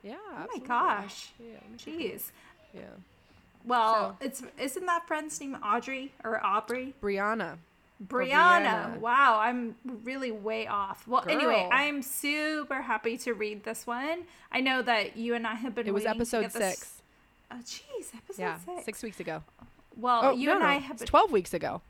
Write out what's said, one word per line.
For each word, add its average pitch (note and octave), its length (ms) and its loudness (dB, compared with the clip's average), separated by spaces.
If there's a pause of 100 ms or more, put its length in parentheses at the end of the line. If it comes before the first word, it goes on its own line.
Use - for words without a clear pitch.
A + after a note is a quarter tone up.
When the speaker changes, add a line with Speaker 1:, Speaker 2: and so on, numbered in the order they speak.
Speaker 1:
Yeah, G#3 120 -12
Speaker 2:
Oh G4 180 -14
my - 80 -10
Speaker 1:
absolutely. C4+ 260 -10
Speaker 2:
gosh. A#3+ 600 0 (100)
Speaker 1:
Yeah, A#3 140 -18
let G#3 180 -20
me A#3 60 -18
take D4 160 -12
a E4 60 -8
Speaker 2:
Jeez. A#3 140 -4
Speaker 1:
look. - 80 -10 (520)
Yeah. - 80 -16 (840)
Speaker 2:
Well, A3 540 4
Speaker 1:
So C4+ 60 -8
Speaker 2:
it's, - 180 -6 (140)
isn't D#4+ 280 -4
that E4+ 220 0
friend's D4+ 320 -4
name C#4 240 -8
Audrey B3+ 500 -2 (100)
or A3 220 -2
Aubrey? A#3 560 0
Speaker 1:
Brianna. G3+ 560 0 (480)
Speaker 2:
Brianna. C4+ 920 4
Speaker 1:
Brianna. - 40 -8
Speaker 2:
Wow, A#3 420 6
I'm A#3+ 340 -2 (280)
really C4 280 -4
way G#3+ 360 -4
off. G3+ 400 -4
Well, A#3+ 220 2
anyway, A#3+ 340 4
Speaker 1:
Girl. F3+ 80 -2
Speaker 2:
I'm C#4+ 300 2
super D4 800 -2
happy A#3 380 -2
to A#3+ 140 -2
read G#3 300 -6
this A3 220 -8
one. C#4+ 380 -4 (280)
I B3+ 100 0
know C4 200 2
that A3 360 2
you A#3 180 0
and A#3 100 -4
I A3 100 -2
have A3+ 200 -6
been A#3 120 -2
Speaker 1:
It G3 60 0
was G#3 120 0
Speaker 2:
waiting A3 80 2
to A3+ 80 -2
Speaker 1:
episode A#3 200 0
Speaker 2:
get A3 120 -4
this G3 260 0
Speaker 1:
six. - 220 -16 (500)
Speaker 2:
Oh, - 120 -12
jeez, - 520 -12
episode A3+ 260 -12
Speaker 1:
Yeah, F3 240 -2
Speaker 2:
six. F4 200 -10
Speaker 1:
six - 180 -10
weeks A3 160 -10
ago. D#3+ 240 -6 (540)
Speaker 2:
Well, A#3 260 2
Speaker 1:
Oh, C4+ 80 8
Speaker 2:
you B3+ 160 0
Speaker 1:
no, E4 60 4
Speaker 2:
and F#4 80 4
Speaker 1:
no. D#4 60 6
Speaker 2:
I C#4+ 80 6
have C#4 180 -6
Speaker 1:
It's - 80 -10
Speaker 2:
been - 60 -8
Speaker 1:
twelve F4+ 240 8
weeks F#3+ 220 2
ago. E3 360 -4